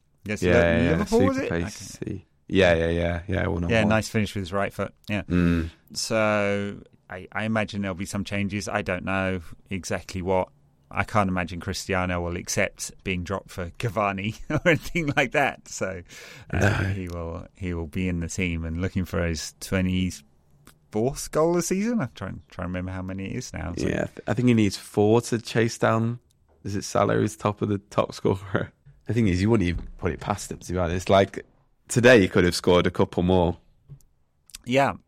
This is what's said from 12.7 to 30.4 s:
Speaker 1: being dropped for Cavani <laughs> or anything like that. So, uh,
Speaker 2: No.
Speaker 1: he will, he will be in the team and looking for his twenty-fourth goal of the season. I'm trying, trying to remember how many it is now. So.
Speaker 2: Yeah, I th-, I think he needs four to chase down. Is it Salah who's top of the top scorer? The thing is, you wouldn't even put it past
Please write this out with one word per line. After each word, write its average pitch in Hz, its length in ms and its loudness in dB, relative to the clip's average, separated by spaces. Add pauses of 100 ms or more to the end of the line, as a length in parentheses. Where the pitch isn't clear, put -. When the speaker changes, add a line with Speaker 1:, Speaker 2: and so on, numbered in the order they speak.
Speaker 1:
being 92 180 -2
dropped 92 300 -6
for 87 260 -8
Cavani 101 640 -2
<laughs> - 60 -8
or 147 180 0
anything 156 480 0
like 143 160 2
that. 135 360 0
So, 90 340 -6 (500)
uh, 95 60 -2
Speaker 2:
No. 101 120 6 (180)
Speaker 1:
he 95 180 -4
will, 87 480 -8
he 90 200 -6
will 82 120 -4
be 92 220 -4
in 87 100 -2
the 82 80 -4
team 85 380 -2
and 82 160 -4
looking 92 240 -2
for 90 200 -2
his 82 360 -4
twenty-fourth - 1700 -4
goal 160 200 4
of 175 60 2
the 175 60 2
season. 208 380 0
I'm 127 160 -4
trying, 90 340 -10
trying 90 140 -8
to 90 60 -4
remember 90 200 -4
how 92 120 -8
many 95 240 -8
it 101 100 -8
is 123 160 -8
now. 82 260 -6
So. - 80 -2
Speaker 2:
Yeah, 80 160 -2
I - 40 -2
th-, - 200 -16
I - 80 -2
think 123 140 2
he 120 60 6
needs 107 220 4
four 107 440 4
to 117 200 -2
chase - 380 0
down. 113 400 2 (460)
Is 104 100 -6
it 101 80 -4
Salah 107 320 2
who's 110 220 0
top - 260 -2
of 104 60 0
the 101 100 0
top - 340 -2
scorer? 98 600 -2 (340)
The 107 80 -4
thing 113 140 4
is, 90 120 2
you 101 80 2
wouldn't 107 200 2
even 87 180 -4 (120)
put - 120 -2
it 78 80 -6
past - 320 -6